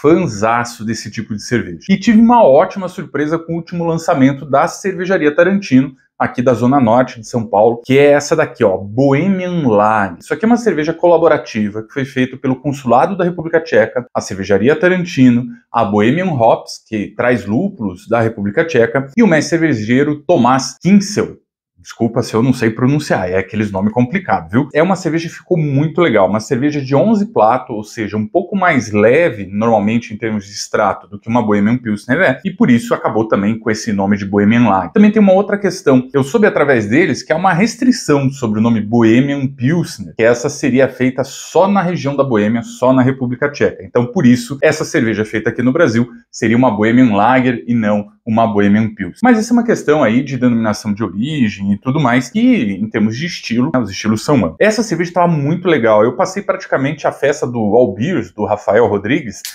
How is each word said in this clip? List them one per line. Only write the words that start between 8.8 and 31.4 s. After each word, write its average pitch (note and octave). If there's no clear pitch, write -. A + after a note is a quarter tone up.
Lager. G#2
Isso -
aqui D3+
é A3+
uma A#3+
cerveja E3
colaborativa D3
que -
foi C3+
feita B2+
pelo C3
Consulado C#3
da F#3
República E3+
Tcheca, A2+
a A2+
Cervejaria G2+
Tarantino, C3+
a A#2
Bohemian A#2+
Hops, B2
que G#2
traz A#2
lúpulos G#2+
da A#2
República A2
Tcheca, C3
e A#3+
o G#3+
mestre D3+
cervejeiro C#3+
Tomás C3
Kinsel. F#3+
Desculpa A2+
se -
eu A2+
não C3
sei B2
pronunciar, B2+
é F#2+
aqueles G#2
nomes G2
complicados, A#2
viu? C3+
É D3
uma F#3
cerveja E3
que -
ficou -
muito D3+
legal, C3
uma G#2+
cerveja C#3+
de C3
onze G3+
plato, A#2+
ou G#2+
seja, G#2
um G#2+
pouco F#3+
mais E3
leve, A2
normalmente A2
em G2+
termos G#2+
de G2+
extrato, G#2
do G2+
que -
uma A#2+